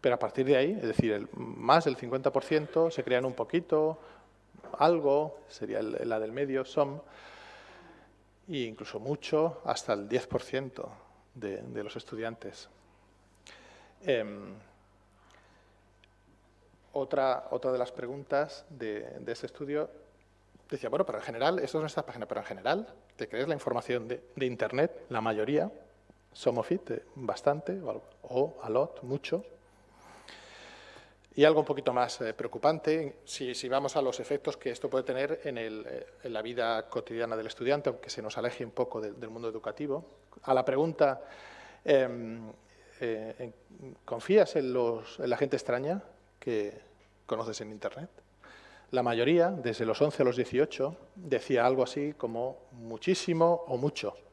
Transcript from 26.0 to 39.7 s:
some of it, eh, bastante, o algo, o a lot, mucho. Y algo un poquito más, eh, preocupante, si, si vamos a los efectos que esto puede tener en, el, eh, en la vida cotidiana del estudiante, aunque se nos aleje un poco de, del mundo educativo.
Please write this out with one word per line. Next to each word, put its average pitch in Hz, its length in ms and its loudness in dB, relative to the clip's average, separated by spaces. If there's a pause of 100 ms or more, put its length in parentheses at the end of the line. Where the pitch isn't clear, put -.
some 120 280 0
of 110 120 0
it, 185 200 -2
eh, 113 120 -4 (120)
bastante, 143 680 -2
o 139 80 -6
algo, 110 140 -6 (200)
o 135 380 0
a 110 80 -10
lot, 127 340 0
mucho. 143 400 -2 (1900)
Y 143 80 8
algo 151 160 10
un 151 60 2
poquito 135 280 0
más, 123 280 0
eh, 110 120 -2
preocupante, 156 920 0
si, 127 280 -6
si 127 140 -8
vamos 135 280 0
a 151 60 2
los 127 180 0
efectos 143 380 -2
que 131 140 -4
esto 120 180 -6
puede 131 140 0
tener 139 400 -2
en, 135 140 -4
el, 110 300 -6
eh, - 200 -10 (160)
en 120 100 -6
la 110 80 -4
vida 113 480 0
cotidiana 117 460 -4
del 110 120 -4
estudiante, 135 420 0
aunque - 200 -8
se - 120 -8
nos 107 160 -6
aleje 120 260 -4
un 113 80 -8
poco 123 300 -2
de, 104 100 -6
del 120 180 -12
mundo 113 200 -6
educativo. 135 560 -6 (380)